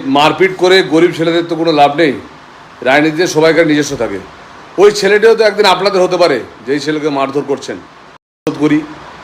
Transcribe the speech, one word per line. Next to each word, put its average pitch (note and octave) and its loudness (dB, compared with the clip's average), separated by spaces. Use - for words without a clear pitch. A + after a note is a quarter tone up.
মারপিট D3+ 0
করে F#3 2
গরিব D#3+ 2
ছেলেদের E3 -2
তো E3+ -6
কোনো E3 -2
লাভ C#3+ 2
নেই, D3+ 0
রাজনীতিতে D3+ 0
সবাইকার D#3+ 2
নিজস্ব D3 -2
থাকে। G2+ -6
ওই G3+ 6
ছেলেটাও G#3 2
তো A3+ 2
একদিন G#3 0
আপনাদের F#3+ 0
হতে F3+ 0
পারে, D#3 2
যেই C#3 -4
ছেলেকে D3+ -4
মারধর C3+ -4
করছেন। B2+ -6
অনুরোধ - -14
করি, D3+ 2